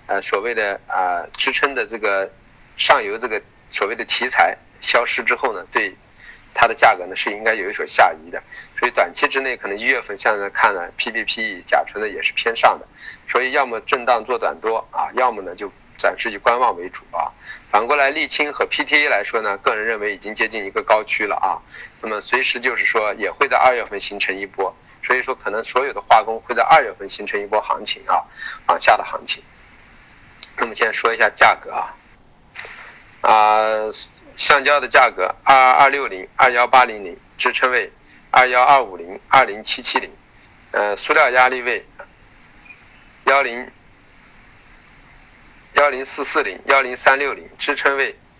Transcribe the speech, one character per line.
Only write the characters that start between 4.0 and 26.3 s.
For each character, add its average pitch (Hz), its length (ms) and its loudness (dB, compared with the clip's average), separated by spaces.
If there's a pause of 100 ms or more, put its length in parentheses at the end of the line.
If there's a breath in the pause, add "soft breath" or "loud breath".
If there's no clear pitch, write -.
题 - 240 -4
材 - 280 2 (220)
消 117 260 2
失 120 180 -4
之 117 120 0
后 120 180 -4
呢， 90 180 -10
对 95 240 -2 (580 loud breath)
它 120 140 4
的 113 80 -2
价 117 200 6
格 90 120 -8
呢 92 80 -12
是 - 160 -4
应 104 120 -10
该 113 120 2
有 98 140 -6
一 104 40 -8
所 82 140 -6
下 92 260 4
移 80 160 -16
的。 87 120 -10 (360 loud breath)
所 - 100 -2
以 - 40 -4
短 87 220 0
期 - 140 -2
之 135 120 -2
内， 127 180 -4
可 107 100 -12
能 101 100 -4
一 110 60 -10
月 127 180 0
份 101 160 -12
现 107 220 0
在 101 120 -6
看 107 220 2
呢 87 140 -6 (100)
，P - 140 -6
P 110 120 -6
P 107 180 -4
E、 98 260 -6
甲 - 160 2
醇 - 180 -10
呢 107 60 -2
也 98 140 -8
是 - 120 -2
偏 117 220 -2
上 104 240 4
的， - 80 -20 (400 loud breath)
所 123 140 0
以 131 100 -2
要 139 140 2
么 117 160 -6
震 131 240 -2
荡 117 180 2
做 120 140 -2
短 90 220 -4
多 113 320 -4
啊， - 240 -4
要 127 160 2
么 104 100 -10
呢 90 140 -12
就 98 160 -12 (260)
暂 95 220 -2
时 117 120 -6
以 101 60 -12
观 120 220 0
望 113 180 0
为 90 120 -10
主 - 120 -16 (100)
啊。 85 200 -4 (380 loud breath)
反 117 180 2
过 143 80 0
来， 139 160 2
沥 151 160 -4
青 147 240 -4
和 - 140 -2
P - 180 -4
T 147 120 -2
A 147 120 4
来 107 160 0
说 113 180 -4
呢， 101 180 -2
个 120 160 -2
人 107 100 -4
认 113 140 -4
为 104 140 -4
已 98 40 -12
经 107 180 -12
接 110 140 -2
近 107 160 -8
一 98 60 -10
个 107 100 -4
高 107 220 2
区 104 220 -4
了 98 100 -4
啊。 90 260 -4 (400 loud breath)
那 110 80 -8
么 107 100 -6
随 127 220 -4
时 - 180 -2
就 120 160 -2
是 - 100 -2
说 107 280 -2
也 98 180 -6
会 135 160 -2
在 123 100 0
二 127 180 4
月 110 100 -4
份 101 140 -10
形 101 200 -10
成 95 160 -4
一 98 100 -8
波， 95 300 -6 (300 soft breath)
所 - 100 0
以 127 80 -2
说 131 120 -6
可 - 160 -10
能 110 120 -4
所 131 220 -2
有 127 80 -8
的 104 80 -8
化 113 200 6
工 113 200 -6